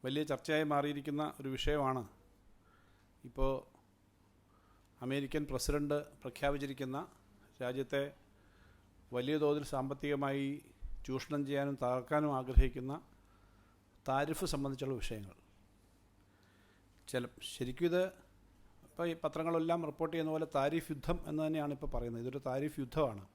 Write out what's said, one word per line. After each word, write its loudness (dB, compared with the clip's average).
വലിയ 0
ചർച്ചയായി 2
മാറിയിരിക്കുന്ന 0
ഒരു -6
വിഷയമാണ് 2
ഇപ്പോൾ 2
അമേരിക്കൻ -2
പ്രസിഡന്റ് 0
പ്രഖ്യാപിച്ചിരിക്കുന്ന -2
രാജ്യത്തെ 0
വലിയ 2
തോതിൽ 4
സാമ്പത്തികമായി 0
ചൂഷണം -2
ചെയ്യാനും 0
തകർക്കാനും 2
ആഗ്രഹിക്കുന്ന 4
താരിഫ് 2
സംബന്ധിച്ചുള്ള -2
വിഷയങ്ങൾ. -6
ചില, 0
ശരിക്കും -2
ഇത് 4
ഇപ്പോൾ -4
ഈ -2
പത്രങ്ങളെല്ലാം 2
റിപ്പോർട്ട് -2
ചെയ്യുന്ന 0
പോലെ 0
താരിഫ് 2
യുദ്ധം 0
എന്ന് 0
തന്നെയാണ് 0
ഇപ്പോൾ -4
പറയുന്നത്. -4
ഇതൊരു -4
താരിഫ് -2
യുദ്ധമാണ്. 0